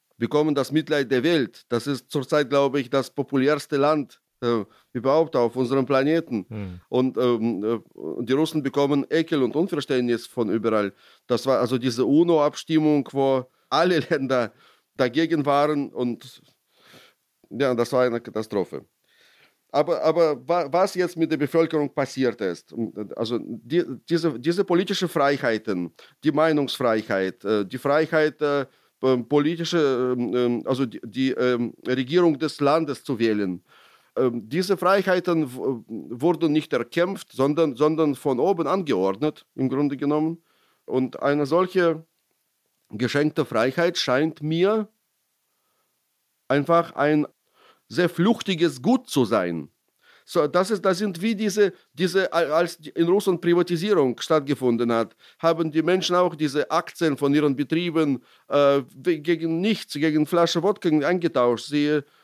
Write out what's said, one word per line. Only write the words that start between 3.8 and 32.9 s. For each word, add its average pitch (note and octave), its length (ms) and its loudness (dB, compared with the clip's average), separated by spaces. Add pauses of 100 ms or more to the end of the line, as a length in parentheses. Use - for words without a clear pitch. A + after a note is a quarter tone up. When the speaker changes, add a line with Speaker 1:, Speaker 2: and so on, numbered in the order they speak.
Speaker 1:
äh, A#2 240 0 (280)
überhaupt C#3+ 440 2
auf A#2+ 200 0
unserem B2+ 300 0
Planeten. C#3 600 0
Speaker 2:
Hm. G2 400 -10
Speaker 1:
Und, B2+ 280 0
ähm, A#2 480 0
äh, A2+ 140 -2 (460)
die A2+ 80 -2
Russen D3+ 300 0
bekommen C#3 480 0
Ekel D#3 320 0
und B2 140 0
Unverständnis C3 680 -2
von A2+ 240 -4
überall. G#2+ 420 0 (340)
Das A#2+ 200 -2
war C3 120 2
also B2 200 0
diese A#2+ 260 0
uno-Abstimmung, D3+ 1080 2
wo C3+ 340 0 (240)
alle E3 280 2
<laughs> C#3 120 -4
Länder C3 420 -2 (440)
dagegen D3 480 0
waren C#3+ 480 0
und - 500 -6 (1080)
ja, B2+ 240 0
das A#2 180 0
war B2+ 120 4
eine A#2 160 -2
Katastrophe. G2+ 640 -6 (880)
Aber, D#3+ 320 0
aber D3+ 460 0
wa-, E3 220 0
was F#3 240 2
jetzt F3+ 220 -2
mit D#3+ 140 0
der D#3 60 -2
Bevölkerung D3+ 560 0
passiert B2+ 480 -2
ist, F2 340 -6 (400)
also A#2 260 -4
die, A#2 440 -4 (240)
diese, D#3+ 300 0
diese E3+ 260 -2
politische F#3 420 0
Freiheiten, A#2 880 0 (320)
die D3+ 80 2
Meinungsfreiheit, A#2 1120 0
äh, G#2 200 2
die A2 140 -10
Freiheit, D3+ 640 0
äh, C#3+ 260 0 (360)
ähm, B2+ 260 2
politische, D3 880 2
ähm, A#2 180 -2
ähm, A#2+ 300 2
also C3 220 0
die, - 180 -10
die, B2 280 -2
ähm, B2 420 0 (120)
Regierung C#3 520 2
des - 220 -6
Landes C#3+ 440 0